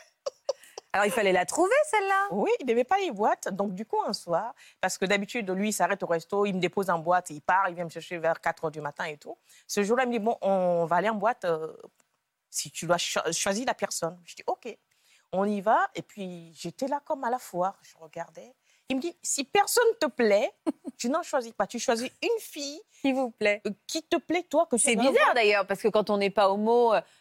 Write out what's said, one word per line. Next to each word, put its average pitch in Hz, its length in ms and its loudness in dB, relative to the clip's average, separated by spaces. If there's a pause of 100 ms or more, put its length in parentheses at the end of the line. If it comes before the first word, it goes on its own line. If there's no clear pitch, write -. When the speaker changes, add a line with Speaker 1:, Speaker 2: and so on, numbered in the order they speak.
(920)
Speaker 1:
Alors, 196 140 2
il 202 60 0
fallait 202 200 2
la 180 120 4
trouver, 370 300 2 (160)
celle-là. 392 400 2
Speaker 2:
Oui, 220 200 0 (100)
il 285 60 -8
n'aimait 240 180 2
pas 381 140 0
les 381 120 -2
boîtes. 226 420 -2
Donc, 196 220 -2
du 202 100 -8
coup, 427 220 -4
un 220 80 -4
soir, 190 400 -4 (260)
parce 185 160 -2
que - 80 -4
d'habitude, 202 460 -2
lui, 190 180 -2
il 214 40 -2
s'arrête 190 300 0
au 175 40 -6
resto, 170 400 0
il 202 80 -2
me 185 60 -2
dépose 180 280 -2
en 175 100 2
boîte, 175 300 0
il 151 140 -14
part, 190 260 2
il 175 60 -6
vient 175 100 -6
me 165 60 -8
chercher 165 260 -12
vers 160 240 -2
quatre - 240 -4
heures 156 60 -2
du 151 100 -12
matin 151 240 -8
et 151 140 -10
tout. - 180 -16 (300)
Ce - 160 -2
jour-là, 233 220 2
il 247 40 -2
me 240 40 -2
dit, « 240 80 0
Bon, 220 200 -2
on 180 460 2
va 175 100 2
aller 190 140 2
en 220 60 -2
boîte, 208 280 -2
euh, 160 260 -2 (800)
si - 220 -8
tu - 160 -10
dois 170 100 4
cho-, - 240 -2 (120)
choisir 202 340 -2
la 240 80 -2
personne. » 175 500 -6
Je - 120 -20
dis, « - 100 -20
OK. » - 280 -8 (580)
On 190 120 0
y 208 160 -2
va. 262 360 2
Et - 60 -8
puis, 175 520 -14
j'étais 175 340 -6
là 285 160 -4
comme 269 200 -6
à 233 60 -2
la 254 100 -2
foire. 185 420 -2
Je - 160 -20
regardais. 170 560 -16 (340)
Il 262 80 -2
me 262 40 -2
dit, « 339 220 -8
Si - 200 -4
personne 403 400 4 (160)
te 311 80 2
plaît, 220 460 2 (120)
<laughs> - 320 -6
tu 240 140 -4
n'en 320 140 0
choisis 233 280 -2
pas. 196 140 0
Tu 233 140 -8
choisis 233 280 0 (140)
une 440 180 0
fille 294 400 -10 (120)
Speaker 1:
S'il 269 240 0
vous 262 140 0
plaît. 208 360 0
Speaker 2:
euh, 208 40 -2 (180)
qui - 160 -6
te - 100 0
plaît, 339 300 0
toi, 330 260 2
que 247 60 0
tu 214 60 2
Speaker 1:
C'est 240 120 4
Speaker 2:
vas 208 80 2
Speaker 1:
bizarre, 285 120 4 (100)
Speaker 2:
voir. » 571 100 4
Speaker 1:
d'ailleurs, 208 320 4
parce 196 160 -4
que 233 60 2
quand 208 200 2
on 202 100 2
n'est 196 120 2
pas 202 200 4
homo, 220 440 4
euh, 175 60 4 (200)